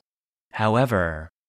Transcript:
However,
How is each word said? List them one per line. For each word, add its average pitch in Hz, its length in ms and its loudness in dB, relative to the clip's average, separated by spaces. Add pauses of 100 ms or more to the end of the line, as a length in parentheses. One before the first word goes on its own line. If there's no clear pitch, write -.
(520)
However, 107 800 0 (200)